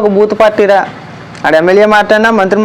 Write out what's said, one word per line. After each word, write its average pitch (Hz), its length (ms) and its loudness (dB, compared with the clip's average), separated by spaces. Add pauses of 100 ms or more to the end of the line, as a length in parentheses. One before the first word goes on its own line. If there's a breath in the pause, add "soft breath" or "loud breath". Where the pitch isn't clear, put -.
ఒక 208 160 0
బూత్ 214 240 0
పార్టీరా. 208 440 2 (640)
ఆడ 156 140 2
ఎమ్మెల్యే 196 340 2
మాట్లాడినా, 214 360 0 (100)
మంత్రి 190 240 0